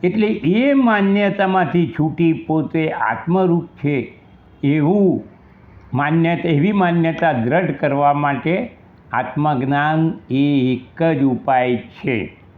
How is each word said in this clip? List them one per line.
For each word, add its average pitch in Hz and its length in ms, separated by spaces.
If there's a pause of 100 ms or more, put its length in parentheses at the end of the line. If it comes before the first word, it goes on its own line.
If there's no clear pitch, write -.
એટલે 208 240
એ 220 480
માન્યતામાંથી 196 1200
છૂટી 156 340
પોતે 156 600
આત્મરૂપ 170 720
છે 143 480 (520)
એવું 156 600 (720)
માન્યતા, 165 540
એવી 160 240
માન્યતા 170 600
દ્રઢ 143 380
કરવા 143 420
માટે 147 580 (420)
આત્મજ્ઞાન 147 1040 (120)
એ 131 440
એક - 280
જ 160 200
ઉપાય 127 540
છે. - 600 (220)